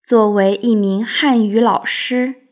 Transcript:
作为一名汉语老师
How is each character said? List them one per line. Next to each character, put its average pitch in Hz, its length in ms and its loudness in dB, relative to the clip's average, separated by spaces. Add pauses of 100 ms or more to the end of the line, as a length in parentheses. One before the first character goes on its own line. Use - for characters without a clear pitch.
作 220 280 2
为 202 260 2
一 233 180 -2
名 202 320 -2
汉 240 400 0
语 208 140 0
老 220 240 0
师 - 680 -6